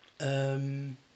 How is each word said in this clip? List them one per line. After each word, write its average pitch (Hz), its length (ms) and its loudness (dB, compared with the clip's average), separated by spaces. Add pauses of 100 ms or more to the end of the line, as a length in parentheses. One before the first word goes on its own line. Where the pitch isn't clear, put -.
(180)
Ähm, 139 760 0 (200)